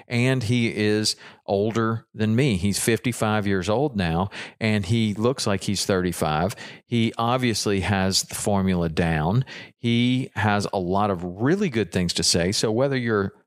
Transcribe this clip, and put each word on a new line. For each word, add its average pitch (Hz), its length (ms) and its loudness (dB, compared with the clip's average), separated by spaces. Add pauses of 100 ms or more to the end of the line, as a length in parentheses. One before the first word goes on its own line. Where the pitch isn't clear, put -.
and 127 340 0
he 117 340 2
is 107 400 0 (300)
older 110 640 0
than 110 240 0
me. 127 200 2
He's 92 220 0
fifty-five 107 680 0
years 98 240 0
old 127 260 0
now, 90 320 0 (320)
and 107 240 0
he 107 300 0
looks 117 320 0
like 98 160 0
he's 98 240 -2
thirty-five. 90 680 0 (300)
He 117 320 0
obviously 117 640 0
has 95 440 0
the - 100 -12
formula 95 560 0
down. 82 560 0 (320)
He 123 560 0
has 104 380 0
a 101 60 -2
lot 98 320 0
of 90 140 -4
really 135 460 0
good 110 220 -2
things 90 200 0
to - 100 -2
say. 87 300 2
So 113 180 0
whether 131 260 0
you're 110 360 0 (140)